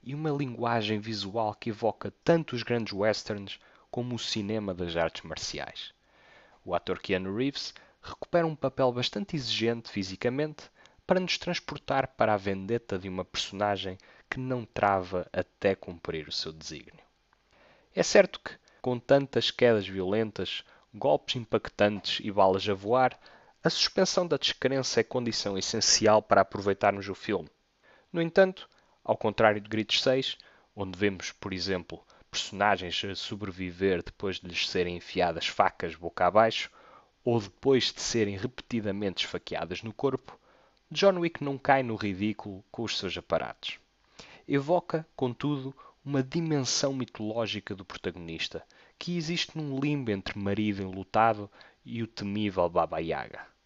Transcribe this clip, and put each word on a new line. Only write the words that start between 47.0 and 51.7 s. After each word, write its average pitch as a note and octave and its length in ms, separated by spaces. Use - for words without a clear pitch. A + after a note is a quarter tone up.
do F#2 120
protagonista, E2 760
que F3 160
existe E3 420
num C#3+ 220
limbo C#3 320
entre G2 260
marido G2+ 440
enlutado G#2 680